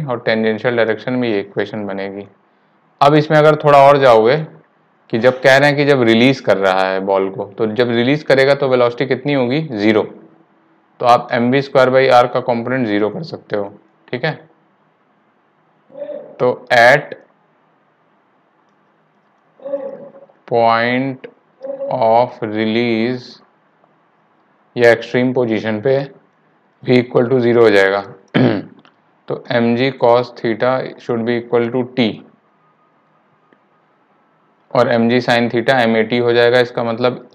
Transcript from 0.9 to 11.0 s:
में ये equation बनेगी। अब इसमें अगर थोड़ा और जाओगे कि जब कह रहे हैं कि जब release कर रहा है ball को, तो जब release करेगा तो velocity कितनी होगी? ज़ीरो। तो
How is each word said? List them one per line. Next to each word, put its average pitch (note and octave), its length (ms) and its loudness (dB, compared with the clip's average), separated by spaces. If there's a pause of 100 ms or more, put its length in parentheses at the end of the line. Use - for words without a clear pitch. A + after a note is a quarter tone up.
में B2 160 -4
ये G#2 100 -2
equation G2+ 480 -8
बनेगी। G2 400 -12 (760)
अब D3 140 4
इसमें D3+ 220 2
अगर D3+ 180 4
थोड़ा D3 240 4
और C#3 180 8
जाओगे B2 400 4 (720)
कि A#2 100 -4
जब B2 220 2
कह C3+ 160 6
रहे C#3+ 120 4
हैं C#3+ 80 0
कि D3 80 0
जब C#3 180 2
release A#2+ 360 2
कर G2+ 180 0
रहा F#2+ 260 0
है F#2+ 180 -2
ball G2 280 -2
को, G2 180 -10
तो A2 200 -6
जब A#2 240 -2
release B2+ 320 -2
करेगा C3+ 320 0
तो C#3 140 -4
velocity B2 360 0
कितनी C3 280 -4
होगी? C3 280 -2
ज़ीरो। G#2+ 420 0 (960)
तो B2+ 60 -6